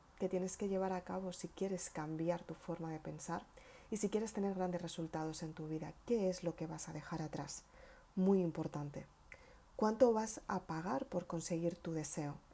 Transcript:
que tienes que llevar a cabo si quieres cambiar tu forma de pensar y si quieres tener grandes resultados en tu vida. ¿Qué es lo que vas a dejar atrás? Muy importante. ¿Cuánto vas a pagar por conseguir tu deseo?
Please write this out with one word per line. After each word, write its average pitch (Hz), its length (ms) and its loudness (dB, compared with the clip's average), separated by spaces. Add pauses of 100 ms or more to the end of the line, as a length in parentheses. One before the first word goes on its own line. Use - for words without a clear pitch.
(180)
que 185 120 2
tienes 185 260 0
que 208 120 0
llevar 190 260 2
a 180 80 -2
cabo 185 320 -4
si - 140 -6
quieres 190 420 -2
cambiar 160 520 0
tu 160 120 -10
forma 165 360 -6
de 156 100 -6
pensar 156 420 -6 (480)
y 214 80 -2
si 208 100 2
quieres 214 240 0
tener 196 220 0
grandes 180 260 0
resultados 160 640 -4
en 160 100 -4
tu 156 160 -6
vida. 156 240 -4 (140)
¿Qué 208 240 4
es 180 120 -4
lo 165 140 -2
que 160 100 -4
vas 160 220 -6
a 160 60 -8
dejar 160 260 -4
atrás? 147 440 -4 (520)
Muy 190 240 8
importante. 151 640 -2 (720)
¿Cuánto 220 360 8
vas 220 340 2
a 185 140 0
pagar 190 460 -2
por 175 200 -2
conseguir 170 480 0
tu 165 180 -6
deseo? 151 420 -2 (200)